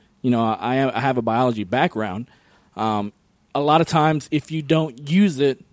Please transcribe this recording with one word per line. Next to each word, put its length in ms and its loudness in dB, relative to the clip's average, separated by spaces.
you 100 0
know, 100 2
I, 540 0
I 60 -2
have 160 0
a 40 -2
biology 440 0
background, 640 -2
um, 340 -2
a 60 -2
lot 220 4
of 60 0
times 440 0
if 180 -2
you 120 -6
don't 480 -2
use 320 2
it 180 2